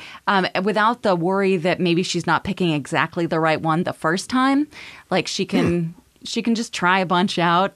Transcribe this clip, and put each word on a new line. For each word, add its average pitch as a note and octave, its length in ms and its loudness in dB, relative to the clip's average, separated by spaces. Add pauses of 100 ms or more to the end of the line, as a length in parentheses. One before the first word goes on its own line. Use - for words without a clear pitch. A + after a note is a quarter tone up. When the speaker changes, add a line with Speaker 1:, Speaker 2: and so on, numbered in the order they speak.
(280)
Speaker 1:
um, F#3+ 180 4 (160)
without G#3+ 420 0
the G3 120 2
worry F#3+ 400 0
that F3 240 0
maybe F3 240 2
she's E3+ 240 -4
not D#3 160 2
picking F3+ 280 -2
exactly D3+ 540 -2
the D#3+ 140 0
right D#3+ 220 2
one D#3+ 220 0
the B2 100 -4
first E3 360 -2
time. C#4 380 2 (420)
Like, F#3 180 0
she - 180 -4
can, F3 380 0 (120)
Speaker 2:
Hmm. - 60 -20 (240)
Speaker 1:
she - 160 -6
can A#3 120 0
just A3+ 200 -4
try F#3+ 260 2
a F#3+ 60 0
bunch F3+ 340 0
out. F3 360 2